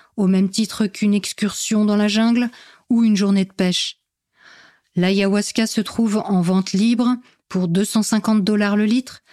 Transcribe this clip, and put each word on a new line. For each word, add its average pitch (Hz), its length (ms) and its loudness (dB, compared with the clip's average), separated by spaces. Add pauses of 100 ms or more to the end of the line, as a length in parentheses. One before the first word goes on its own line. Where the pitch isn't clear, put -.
(160)
au 202 100 0
même 190 220 2
titre 214 380 -2
qu'une 202 280 0
excursion 208 720 -2
dans 208 120 2
la 208 120 2
jungle 233 420 0 (380)
ou 233 160 2
une 214 120 4
journée 196 280 2
de 190 80 -8
pêche. - 460 -2 (960)
L'ayahuasca 196 720 0
se - 140 -4
trouve 220 360 -2
en 196 260 0
vente 185 300 0
libre 233 440 2 (320)
pour 185 200 -2
deux 180 160 0
cent 214 180 0
cinquante 214 400 0
dollars 208 340 0
le 214 80 2
litre 240 380 -2 (100)